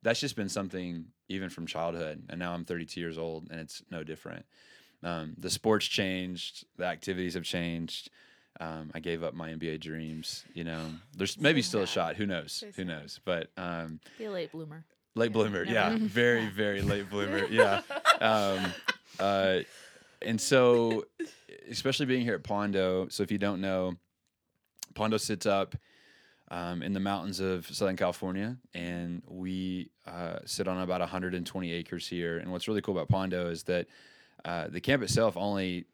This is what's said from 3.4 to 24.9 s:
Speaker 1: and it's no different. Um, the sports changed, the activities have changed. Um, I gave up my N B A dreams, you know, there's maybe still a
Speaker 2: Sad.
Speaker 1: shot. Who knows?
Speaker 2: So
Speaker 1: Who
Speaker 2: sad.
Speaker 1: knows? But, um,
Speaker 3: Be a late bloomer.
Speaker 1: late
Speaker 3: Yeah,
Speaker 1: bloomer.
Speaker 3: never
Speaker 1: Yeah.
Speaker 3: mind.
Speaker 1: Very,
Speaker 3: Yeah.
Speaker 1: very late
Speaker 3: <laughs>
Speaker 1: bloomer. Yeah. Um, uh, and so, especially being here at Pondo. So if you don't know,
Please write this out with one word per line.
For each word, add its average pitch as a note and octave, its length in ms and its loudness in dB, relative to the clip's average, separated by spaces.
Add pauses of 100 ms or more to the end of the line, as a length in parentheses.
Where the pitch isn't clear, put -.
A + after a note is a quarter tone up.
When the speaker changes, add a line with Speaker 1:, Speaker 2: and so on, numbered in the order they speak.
Speaker 1:
and E2 100 -10
it's D#2 300 -12
no E2 140 -8
different. D#2+ 420 -10 (560)
Um, E2 380 -4
the F#2 100 -6
sports G#2 380 4
changed, F#2 800 -2 (120)
the F2+ 80 -2
activities F2+ 480 -2
have F2 120 -4
changed. E2+ 680 -4 (480)
Um, D#2+ 340 -8
I E2+ 60 -6
gave E2 240 -2
up D#2+ 100 -4
my E2 160 -8
N D#2+ 80 -8
B D#2+ 120 -4
A D#2 100 -4
dreams, D#2+ 760 -8
you E2+ 120 -6
know, D#2+ 260 -6 (260)
there's F#2+ 240 -2
maybe D3+ 220 6
still G2+ 180 2
a F#2 60 0
Speaker 2:
Sad. - 60 -4
Speaker 1:
shot. E2 240 2
Who G#2 100 0
knows? E2 240 -2
Speaker 2:
So - 160 -8
Speaker 1:
Who G3+ 60 -18
Speaker 2:
sad. F#2 140 -4
Speaker 1:
knows? D2+ 380 -8
But, E2 320 -2
um, E2 420 -6 (200)
Speaker 3:
Be A3+ 60 -8
a G#3+ 60 -6
late F3 200 -6
bloomer. D#3 340 -12 (300)
Speaker 1:
late A2+ 160 4
Speaker 3:
Yeah, - 20 -4
Speaker 1:
bloomer. G#2 320 4
Speaker 3:
never A#2 80 0
Speaker 1:
Yeah. G2+ 160 6
Speaker 3:
mind. A2 200 2
Speaker 1:
Very, A#2+ 340 4
Speaker 3:
Yeah. G#2+ 100 -2
Speaker 1:
very G2+ 280 0
late G2+ 280 0
Speaker 3:
<laughs> G2 40 -8
Speaker 1:
bloomer. G2+ 340 0
Yeah. G2+ 340 6 (400)
Um, G2 520 4 (460)
uh, F#2+ 400 4 (640)
and A2+ 180 0
so, A#2+ 680 6 (640)
especially C3 360 0
being B2+ 160 4
here A#2 140 2
at D#2 80 -4
Pondo. G2 680 2
So - 140 0
if F#2+ 80 -2
you G#2 80 0
don't G2+ 220 2
know, F#2 340 0 (1000)